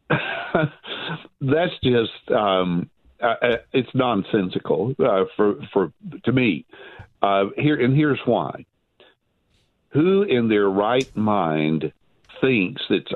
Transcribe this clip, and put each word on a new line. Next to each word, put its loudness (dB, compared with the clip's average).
<laughs> -4
That's 0
just, 0
um, 0
uh, 0
uh, 2
it's 0
nonsensical, 0
uh, 2
for, 2
for, 0
to 0
me. 0
Uh, 2
here, 0
and 2
here's 2
why. -2
Who 2
in 0
their 4
right 0
mind 0
thinks 0
it's -2